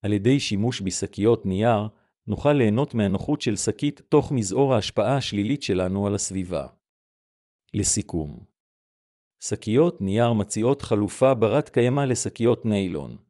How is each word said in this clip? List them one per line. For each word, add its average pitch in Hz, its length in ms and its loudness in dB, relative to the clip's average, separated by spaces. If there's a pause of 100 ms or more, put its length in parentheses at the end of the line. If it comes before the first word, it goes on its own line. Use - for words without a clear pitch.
על 104 100 -2
ידי 117 280 2
שימוש 110 420 -4
בשקיות 101 640 0
נייר, 107 420 0 (380)
נוכל 127 260 0
ליהנות 127 420 2
מהנוחות 104 460 0
של 107 160 -2
שקית - 520 -4
תוך 147 240 2
מזעור 127 420 0
ההשפעה 110 420 0
השלילית 120 460 -2
שלנו 95 440 -2
על 101 80 0
הסביבה. 92 520 -4 (1080)
לסיכום, 87 760 -4 (920)
שקיות 120 560 0
נייר 110 320 2
מציעות 113 500 0
חלופה 117 520 2
ברת 113 340 2
קיימא 127 320 2
לשקיות 120 640 0
ניילון 87 520 -2 (140)